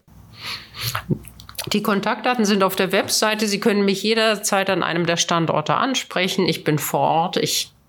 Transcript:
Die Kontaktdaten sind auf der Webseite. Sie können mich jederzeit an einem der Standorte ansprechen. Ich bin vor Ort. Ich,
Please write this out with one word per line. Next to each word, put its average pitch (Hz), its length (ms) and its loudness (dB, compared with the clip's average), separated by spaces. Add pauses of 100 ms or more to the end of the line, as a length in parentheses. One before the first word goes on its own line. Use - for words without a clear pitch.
(1700)
Die 208 100 0
Kontaktdaten 220 640 0
sind 196 180 4
auf 240 140 2
der 185 160 0
Webseite. 214 540 0
Sie 202 140 -2
können 202 240 2
mich 202 180 0
jederzeit 214 680 2
an 185 120 0
einem 165 240 0
der 165 100 0
Standorte 160 580 0
ansprechen. 185 720 0
Ich 165 180 -2
bin 151 140 2
vor - 220 -2
Ort. 160 360 0
Ich, - 360 -2 (160)